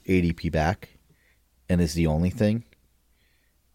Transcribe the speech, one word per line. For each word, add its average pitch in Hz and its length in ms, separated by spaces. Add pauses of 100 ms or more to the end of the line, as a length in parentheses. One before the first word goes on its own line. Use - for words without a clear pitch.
A 92 140
D 85 120
P - 160
back 80 480 (720)
and 90 120
is 82 120
the 82 140
only 78 220
thing. 110 340 (1120)